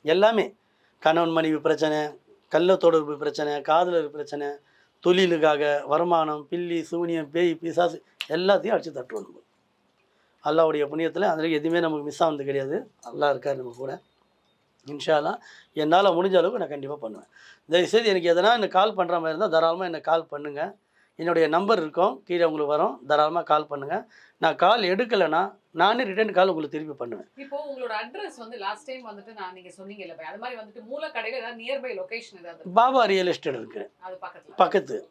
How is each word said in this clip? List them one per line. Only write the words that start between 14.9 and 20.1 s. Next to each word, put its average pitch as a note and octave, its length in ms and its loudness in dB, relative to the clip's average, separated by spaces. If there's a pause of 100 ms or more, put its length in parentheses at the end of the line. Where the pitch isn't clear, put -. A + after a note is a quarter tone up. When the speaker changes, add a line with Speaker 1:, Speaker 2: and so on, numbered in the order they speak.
Speaker 1:
அல்லாஹ், D#3+ 200 -4 (340)
என்னால E3 360 4
முடிஞ்ச F#3 320 2
அளவுக்கு G3+ 220 0
நான் D3 120 -6
கண்டிப்பா C#3 200 -10
பண்ணுவேன். A2 340 -14 (400)
தயவுசெய்து F3+ 420 4
எனக்கு E3+ 220 2
எதனா F#3+ 260 4
எனக்கு F#3 200 0
கால் G#3+ 200 2
பண்ற F3 200 0
மாதிரி D#3+ 140 -2
இருந்தா, F3+ 220 -2
தாராளமா E3 300 2
எனக்கு D#3 260 -4